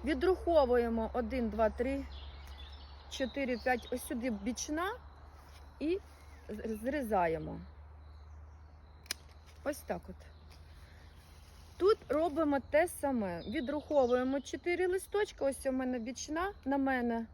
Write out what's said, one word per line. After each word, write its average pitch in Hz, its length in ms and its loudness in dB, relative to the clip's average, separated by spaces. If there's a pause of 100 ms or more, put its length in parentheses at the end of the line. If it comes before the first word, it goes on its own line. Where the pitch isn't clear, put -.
Відраховуємо 247 1080 4
один, 240 380 0
два, 214 200 4
три, 269 340 -2 (1040)
чотири, 254 540 0
п'ять, 254 280 2
ось 247 140 -4
сюди 254 240 -2
бічна 294 640 -2 (880)
і 330 180 2 (500)
з-, 214 340 -6
зрізаємо. 175 800 0 (2000)
Ось 294 140 -2
так 180 300 -6
от. 185 80 -14 (1600)
Тут 392 220 8 (100)
робимо 294 500 4 (120)
те 330 180 6
саме. 214 600 0
Відраховуємо 262 920 2
чотири 349 460 -2
листочка, 392 580 0
ось 277 220 0
у 262 60 2
мене 254 260 0
бічна 294 540 -2 (120)
на 277 140 2
мене. 240 560 2